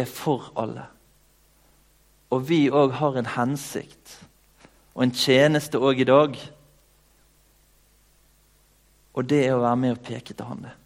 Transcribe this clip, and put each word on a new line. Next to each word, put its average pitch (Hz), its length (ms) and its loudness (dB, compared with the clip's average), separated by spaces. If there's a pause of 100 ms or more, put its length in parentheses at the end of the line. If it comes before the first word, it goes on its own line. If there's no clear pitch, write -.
er 123 40 -4
for - 440 -4 (100)
alle. - 240 -8 (1400)
Og 131 160 -2
vi 151 240 2
også 135 320 2
har 135 180 -2
en 113 200 -6
hensikt, - 760 -6 (800)
og 131 100 -2
en 123 140 0
tjeneste 143 640 2
også 131 240 2
i - 80 -2
dag, 143 260 4 (2750)
og 127 200 -4
det 143 140 2
er 131 100 0
å 120 80 0
være 120 160 0
med 123 160 0
og - 80 -18
peke 117 320 -12
til 120 140 -12
han - 180 -12
det. - 160 -20